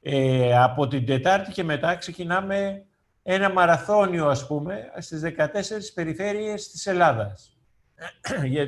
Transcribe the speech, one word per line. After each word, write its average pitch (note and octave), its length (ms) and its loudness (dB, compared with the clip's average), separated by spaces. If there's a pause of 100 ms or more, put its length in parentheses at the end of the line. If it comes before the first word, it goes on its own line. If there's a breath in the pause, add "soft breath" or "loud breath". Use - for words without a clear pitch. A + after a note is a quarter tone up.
Ε, C3 580 2
από B2+ 280 4
την B2 200 -2
Τετάρτη F#3 460 2
και F#3 120 -4
μετά D#3+ 300 -2
ξεκινάμε G3 880 -4 (380)
ένα F#3+ 300 0
μαραθώνιο, F3+ 760 4
ας C3+ 180 0
πούμε, F3 520 -6
στις E3 220 -10
δεκατέσσερις G3+ 720 -4
περιφέρειες G3+ 760 -6
της - 180 -12
Ελλάδας. C3+ 720 0 (380)
<clears throat> F3 500 -6
Για C#3 240 0